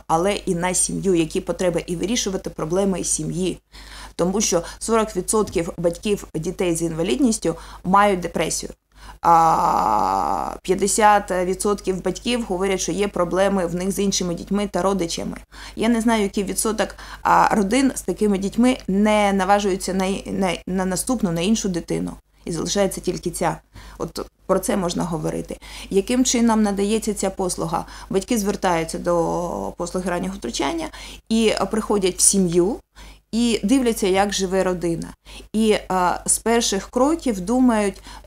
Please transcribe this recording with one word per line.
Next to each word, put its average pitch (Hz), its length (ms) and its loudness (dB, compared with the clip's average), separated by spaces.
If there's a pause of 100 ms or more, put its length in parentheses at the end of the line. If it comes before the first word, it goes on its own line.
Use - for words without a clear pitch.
але 175 260 2
і 190 220 -2
на 180 180 -2
сім'ю, 175 420 0
які 165 260 0
потреби, 175 460 -2
і 175 80 -4
вирішувати 190 540 -2
проблеми 175 540 -2
сім'ї. 160 560 -4 (560)
Тому 185 260 0
що 180 200 2 (180)
сорок 220 360 0
відсотків 185 640 0
батьків 175 580 -2
дітей 175 400 -2
з 165 60 -4
інвалідністю 170 760 0 (280)
мають 196 360 4
депресію. 170 520 -4 (500)
А 110 1300 2 (100)
п'ятдесят 202 720 2
відсотків 185 720 -2
батьків 233 460 -2
говорять, 190 320 -2
що 170 100 -4
є 196 160 0
проблеми 185 580 0
в 170 100 -4
них 185 160 -2
з 185 80 -4
іншими 190 340 0
дітьми 202 340 -2
та 185 140 -2
родичами. 180 560 -2 (380)
Я 226 140 0
не 233 120 2
знаю, 220 220 2
який 196 200 -2
відсоток, 196 520 -2 (260)
а, 170 340 6
родин 247 400 4
з - 60 -8
такими 202 360 0
дітьми 226 400 2 (100)
не 208 460 4
наважуються 190 600 2
на, 190 160 0 (160)
на, 190 280 0 (140)
на 185 180 0
наступну, 190 460 0
на 165 100 -2
іншу 220 280 2
дитину. 165 420 -4 (340)
І - 60 -6
залишається 180 500 -2
тільки 175 300 -4
ця. 160 260 -4 (400)
От - 280 -8 (200)
про 185 140 2
це 208 180 0
можна 175 260 -2
говорити. 165 540 -6 (320)
Яким 247 360 2
чином 233 380 4
надається 202 500 0
ця 196 160 -2
послуга? 170 560 -4 (240)
Батьки 196 280 0
звертаються 180 600 -2
до 170 800 -2
послуги 180 320 -4
раннього 180 260 -4
втручання 285 520 -4 (420)
і 226 240 4 (180)
приходять 208 460 0
в - 40 2
сім'ю, 180 540 4 (560)
і 233 320 2
дивляться, 226 440 2
як 196 260 2
живе 190 300 0
родина. 170 440 -2 (460)
І, 214 220 4 (140)
а, 185 360 0
з - 140 0
перших 226 500 0
кроків 262 520 0
думають, 220 600 2 (260)